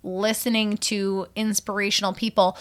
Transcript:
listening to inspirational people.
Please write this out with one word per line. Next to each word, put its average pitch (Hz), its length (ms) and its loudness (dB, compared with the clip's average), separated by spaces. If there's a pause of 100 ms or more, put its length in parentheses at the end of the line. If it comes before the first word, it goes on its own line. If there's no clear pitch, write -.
listening 214 720 0
to 196 580 -2
inspirational 202 800 0
people. 208 480 2